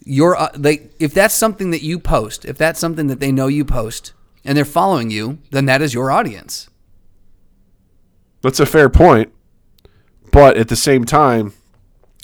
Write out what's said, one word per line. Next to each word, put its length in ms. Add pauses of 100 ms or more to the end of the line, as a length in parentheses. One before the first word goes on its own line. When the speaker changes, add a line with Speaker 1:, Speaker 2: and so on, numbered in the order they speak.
Speaker 1:
your, 320
uh, 200
like, 420
if 140
that's 220
something 360
that 120
you 160
post, 460
if 120
that's 220
something 280
that 120
they 120
know 160
you 180
post, 480 (320)
and 120
they're 60
following 480
you, 280 (120)
then 140
that 160
is 120
your 160
audience. 600 (1700)
Speaker 2:
That's 180
a 60
fair 240
point. 440 (1000)
But 260
at 120
the 60
same 280
time, 500 (680)